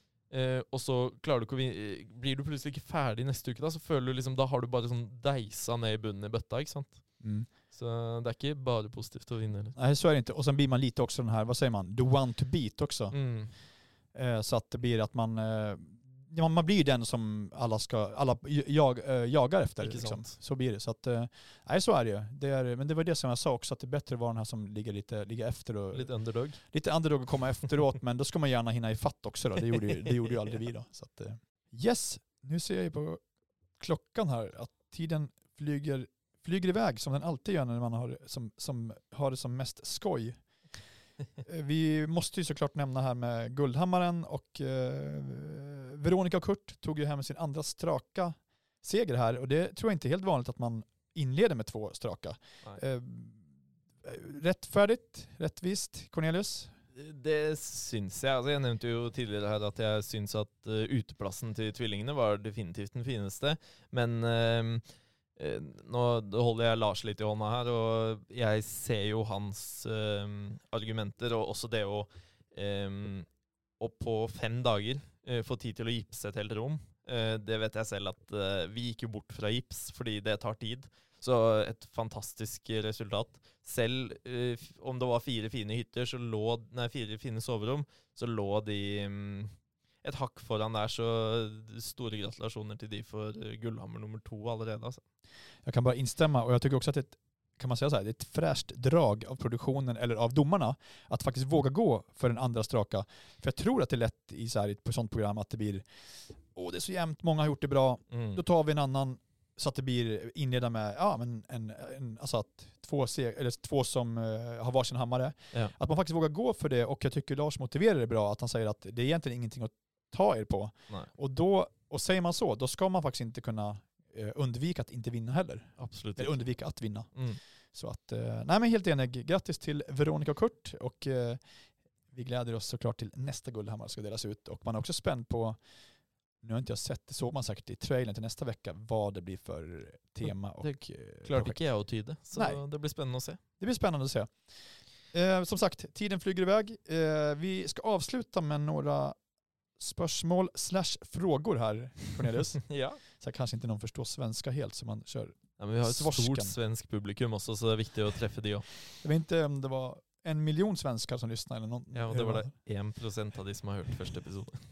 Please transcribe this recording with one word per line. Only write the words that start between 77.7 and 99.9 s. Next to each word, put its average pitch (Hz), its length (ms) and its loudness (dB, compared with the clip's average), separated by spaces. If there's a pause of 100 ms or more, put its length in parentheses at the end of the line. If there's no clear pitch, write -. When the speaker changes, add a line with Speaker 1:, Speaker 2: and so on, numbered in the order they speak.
Speaker 1:
jag 107 120 -2
själv 98 220 -4
att, - 240 -10
eh, 98 360 0
vi 110 120 -8
gick 120 220 -6
ju 120 60 -4
bort 110 240 -10
från 107 200 -2
gips, - 400 -6
fordi 110 280 -4
det 104 160 0
tar 110 180 -4
tid. 120 320 -10 (340)
Så 113 400 6
ett - 320 -4
fantastiskt - 800 -8
resultat. 107 580 -2 (340)
Selv, 123 500 0 (120)
eh, 123 80 -8 (220)
f-, - 260 -14
om 127 180 -6
det 127 80 2
var 117 140 4
fyra 110 300 -4
fina 107 220 -4
hytter, 120 320 -2
så 123 140 -6
lå, 113 540 -2
nej, 120 180 -4
fyra 110 280 -6
fina 113 220 -6
sovrum, 123 440 -2 (300)
så 123 120 -6
lå 104 340 0
de, 104 440 -2
mm, 101 440 -6 (560)
ett - 100 -6
hack - 260 -6
föran 110 320 -2
där, 107 160 0
så - 140 -4 (800)
stora 110 360 -6
gratulationer 107 600 -8
till 107 140 -12
de 107 120 -6
för, 107 440 -8
eh, 107 60 -8
Gullhammer 110 480 -8
nummer 107 180 -10
två 110 320 -8
allerede, 110 360 -6
alltså. 127 140 -10 (640)
Speaker 2:
Jag 139 100 -4
kan 123 100 6
bara 123 100 8
instämma, 135 500 4
och 123 100 6
jag 120 80 8
tycker 135 140 6
också - 140 2
att 135 40 0
det, - 220 -2 (420)
kan 127 100 -4
man 123 80 2
säga 139 140 2
så 139 60 4
här, 98 80 4
det 104 40 -2
är 113 60 -2
ett - 100 -8
fräscht 156 500 2
drag 127 500 6
av 131 120 -8
produktionen 127 600 0